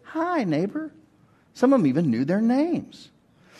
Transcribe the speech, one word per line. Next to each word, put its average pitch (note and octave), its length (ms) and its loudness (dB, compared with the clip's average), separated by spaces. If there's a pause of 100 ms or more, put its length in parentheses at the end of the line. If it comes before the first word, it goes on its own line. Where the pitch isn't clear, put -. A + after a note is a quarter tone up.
"Hi, E4 420 -4
neighbor." G3 480 -4 (600)
Some C4 200 2
of C4 60 4
them D#3+ 80 4
even C#3+ 220 0
knew A#2 140 0
their F3+ 180 0
names. C4+ 680 -2 (500)